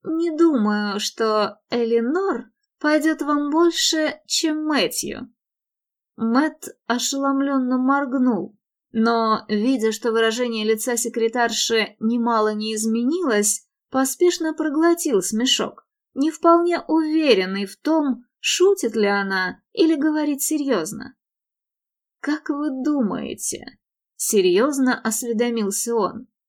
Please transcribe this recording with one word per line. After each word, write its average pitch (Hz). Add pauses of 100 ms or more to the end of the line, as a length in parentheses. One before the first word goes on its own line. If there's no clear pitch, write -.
не 330
думаю, 208
что 214 (100)
Эленор 240 (280)
пойдёт 302
вам 294
больше, 320
чем 311
Мэтью». - (840)
Мэтт 262 (100)
ошеломлённо 269
моргнул, 254 (340)
но, 226
видя, 220
что 220
выражение 226
лица 220
секретарши 226
немало 226
не 214
изменилось, 226 (240)
поспешно 311
проглотил 311
смешок, - (280)
не 285
вполне 339
уверенный 269
в -
том, 294 (180)
шутит 359
ли 208
она 196 (100)
или 320
говорит 294
серьёзно. 262 (1080)
«Как 302
вы 294 (140)
думаете?» — - (380)
серьёзно 240
осведомился 226
он. - (220)